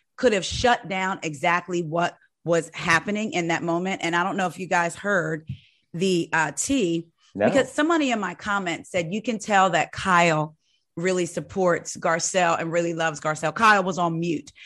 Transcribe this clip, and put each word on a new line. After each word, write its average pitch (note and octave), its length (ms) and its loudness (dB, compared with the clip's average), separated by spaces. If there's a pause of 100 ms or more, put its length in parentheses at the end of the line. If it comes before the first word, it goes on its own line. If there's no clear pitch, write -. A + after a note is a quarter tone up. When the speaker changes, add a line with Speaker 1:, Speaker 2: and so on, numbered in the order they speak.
(160)
Speaker 1:
could B3 160 2
have F#3 120 0
shut - 440 0
down F#3+ 360 -4
exactly F3 580 -2
what E3 340 -2 (280)
was D#3+ 300 0
happening F3 580 0
in E3+ 160 -2
that E3 140 0
moment. F3+ 420 -2
And E3+ 120 0
I F3 80 2
don't F#3+ 120 -4
know F#3+ 120 -2
if E3+ 100 -10
you F#3 80 -8
guys E3+ 300 0
heard D#3+ 520 -2 (460)
the, F3 380 0
uh, D#3 240 0
tea, E3+ 500 0 (300)
Speaker 2:
No. - 100 2
Speaker 1:
because B3+ 260 2
somebody D4+ 380 0
in A3+ 80 -2
my F3+ 160 -6
comments G3 560 -4
said, F3 240 -4
"You G#3+ 80 -4
can A3+ 160 -4
tell F#3+ 320 4
that E3 220 0
Kyle E3+ 640 2 (400)
really F3+ 280 0
supports E3+ 720 -2
Garcelle E3+ 640 2
and E3 120 -4
really E3+ 220 0
loves D#3+ 260 -2
Garcelle." D#3 340 -2
Kyle G#3+ 300 6
was F3+ 120 -2
on E3+ 220 0
mute. E3+ 320 -2 (160)